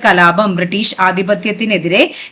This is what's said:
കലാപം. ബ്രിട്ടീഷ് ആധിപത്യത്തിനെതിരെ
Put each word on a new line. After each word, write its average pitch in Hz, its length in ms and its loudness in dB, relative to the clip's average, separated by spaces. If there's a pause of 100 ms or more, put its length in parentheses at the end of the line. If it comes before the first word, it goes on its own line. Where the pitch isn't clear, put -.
കലാപം. 180 520 2
ബ്രിട്ടീഷ് 180 440 -2
ആധിപത്യത്തിനെതിരെ 202 1120 0 (180)